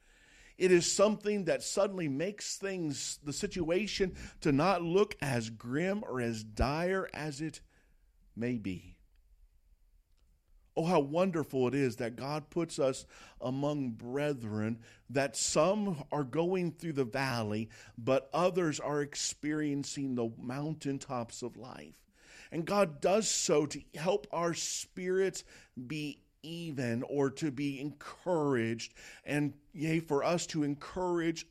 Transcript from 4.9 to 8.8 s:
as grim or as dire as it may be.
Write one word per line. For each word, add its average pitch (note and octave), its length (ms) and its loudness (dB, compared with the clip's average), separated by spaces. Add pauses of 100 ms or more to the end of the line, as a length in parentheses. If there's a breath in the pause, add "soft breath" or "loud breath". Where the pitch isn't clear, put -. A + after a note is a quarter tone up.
as A#2+ 280 0
grim D#3 520 -2
or B2+ 180 -4
as A2+ 220 -2
dire D#3 720 0
as D3 260 -6
it D#3 200 -8 (720)
may A#2+ 240 -2
be. F2+ 320 -6 (1900)